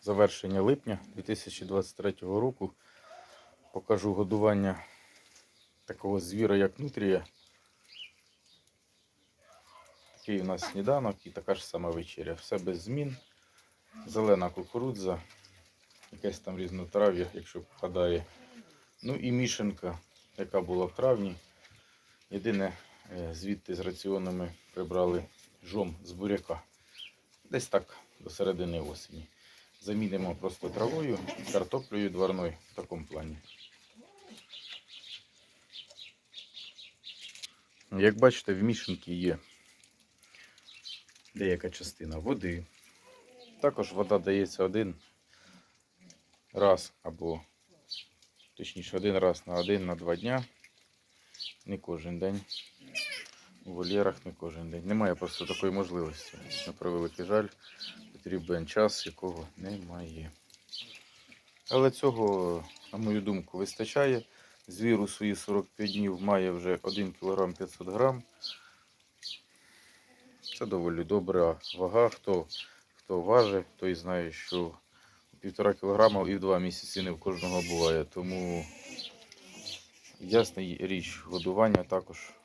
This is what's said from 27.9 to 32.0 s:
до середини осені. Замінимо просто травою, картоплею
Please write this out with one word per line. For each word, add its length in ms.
до 40
середини 500
осені. 480
Замінимо 540
просто 340
травою, 500
картоплею 540